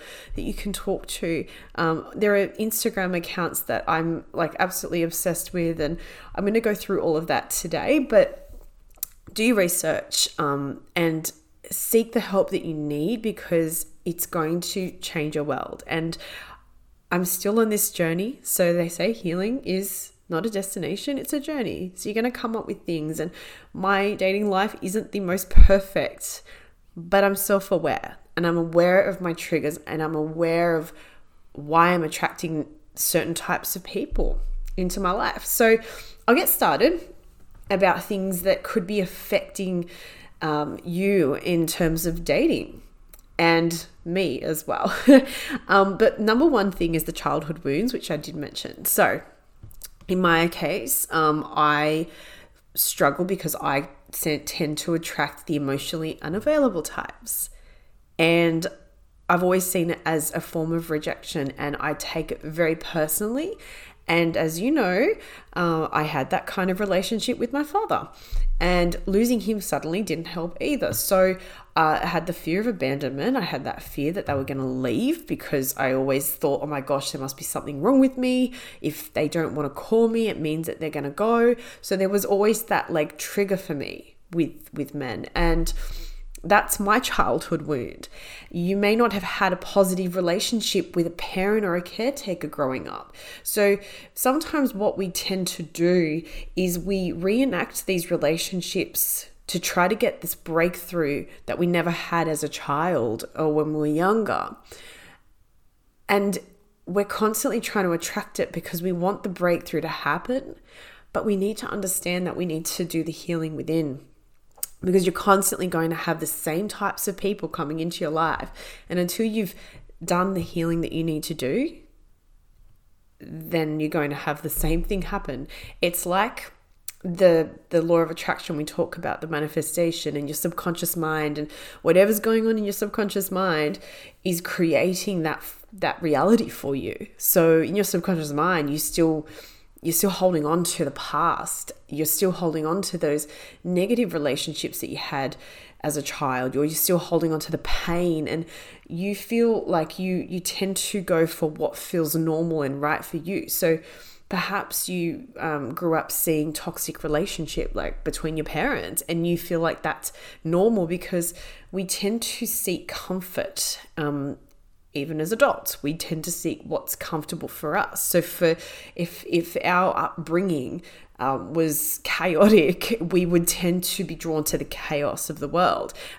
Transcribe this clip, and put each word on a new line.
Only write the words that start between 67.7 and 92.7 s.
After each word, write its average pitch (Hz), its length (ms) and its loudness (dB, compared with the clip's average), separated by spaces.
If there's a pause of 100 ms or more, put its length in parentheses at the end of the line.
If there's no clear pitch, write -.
and 175 380 4 (100)
losing 226 340 4
him 208 200 -2
suddenly 165 420 -2
didn't 165 240 -4
help 170 340 -6
either. - 320 0
So, 185 440 4 (400)
uh, 160 260 4
I - 40 -2
had 170 200 -2
the 175 60 -4
fear 165 280 -2
of 220 60 0
abandonment. 143 680 0
I 226 60 0
had 143 220 -4
that - 180 -6
fear 147 300 -2
that 185 140 -4
they 143 80 0
were 139 100 0
gonna 135 220 -4
leave, 131 600 -2
because 135 480 -2
I 131 160 0
always 135 400 0
thought, - 300 0
"Oh 147 40 -4
my 147 140 -4
gosh, 139 320 -2
there 143 80 -8
must 135 160 -8
be 160 80 -14
something 139 360 -6
wrong 262 200 6
with 262 180 4
me. 254 340 2 (280)
If - 320 -6
they 151 160 0
don't 160 260 -2
wanna 143 160 -2
call 226 380 2
me, 226 180 2
it - 140 -4
means 156 260 -2
that - 140 -8
they're 156 100 -4
gonna 143 200 -4
go." 233 440 4 (260)
So - 160 -2
there 190 120 2
was 196 160 0
always 208 400 4
that, - 280 0
like, 156 240 0
trigger 196 400 0
for 165 180 -6
me - 420 -10 (160)
with, - 420 -2
with 143 180 -6
men. 135 340 -6 (100)
And - 360 4 (720)
that's - 380 4
my 208 180 4
childhood 151 640 0
wound. 127 460 -4 (420)
You 175 240 0
may 202 220 4
not 233 160 4
have 202 100 -4
had 185 300 0
a 180 40 -2
positive 185 600 2
relationship 190 800 0
with 170 100 2
a 170 40 -4
parent 202 560 0
or 175 100 0
a 180 60 0
caretaker 196 640 -4
growing 131 400 -4